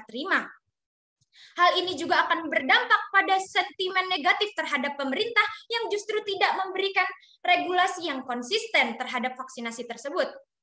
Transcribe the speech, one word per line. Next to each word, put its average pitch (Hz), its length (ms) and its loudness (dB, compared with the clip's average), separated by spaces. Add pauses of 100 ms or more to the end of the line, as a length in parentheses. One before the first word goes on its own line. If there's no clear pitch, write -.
terima. 269 400 -2 (1120)
Hal 349 160 6
ini 359 240 -2
juga 330 320 2
akan 330 160 -2
berdampak 415 540 4 (100)
pada 392 320 4
sentimen 370 640 -2
negatif 370 480 2
terhadap 285 400 -2
pemerintah 415 500 0 (220)
yang 453 240 -2
justru 415 320 -4
tidak 381 400 0
memberikan 381 420 0 (380)
regulasi 359 640 2
yang 269 160 -4
konsisten 247 720 0
terhadap 247 400 -4
vaksinasi 233 480 -8
tersebut. 277 480 -4 (320)